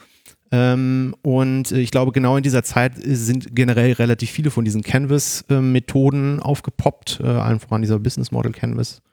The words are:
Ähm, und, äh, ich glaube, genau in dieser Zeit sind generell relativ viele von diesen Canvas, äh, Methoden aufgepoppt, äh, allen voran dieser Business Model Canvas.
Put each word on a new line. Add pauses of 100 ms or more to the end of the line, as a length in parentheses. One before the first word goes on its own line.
(520)
Ähm,
und,
äh,
ich
glaube,
genau
in
dieser
Zeit
sind
generell
relativ
viele
von
diesen
Canvas,
äh,
Methoden
aufgepoppt,
äh,
allen
voran
dieser
Business
Model
Canvas.